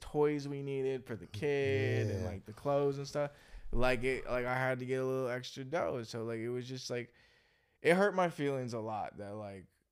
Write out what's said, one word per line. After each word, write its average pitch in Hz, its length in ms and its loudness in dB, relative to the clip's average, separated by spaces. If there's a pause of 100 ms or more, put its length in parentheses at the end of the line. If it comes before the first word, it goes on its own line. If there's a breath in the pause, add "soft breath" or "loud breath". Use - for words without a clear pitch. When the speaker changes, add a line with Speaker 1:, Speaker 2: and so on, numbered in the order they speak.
Speaker 1:
toys 147 440 2
we 143 160 -6
needed 135 440 -2
for 120 100 -6
the 87 120 -10
kid 135 840 2
and, 98 140 0
Speaker 2:
Yeah. 90 40 -2
Speaker 1:
like, 95 180 -6
the 107 60 -12
clothes 143 460 2
and 139 100 -6
stuff, 143 240 -2 (400 loud breath)
like, 123 320 6
it, 127 260 0
like, 120 160 0
I 123 120 0
had 131 220 2
to 127 60 -6
get 131 160 0
a 131 40 0
little 131 240 0
extra 127 340 -6
dough. 131 400 -2
So, 113 220 -6
like, 117 140 -4
it 117 100 -4
was 123 180 -4
just, 127 220 -8
like, 120 240 -4 (680 soft breath)
it 160 140 6
hurt 196 180 6
my 185 160 4
feelings 135 440 -2
a 117 60 -2
lot 107 380 -4
that, 101 180 -8
like, 98 300 -10 (260)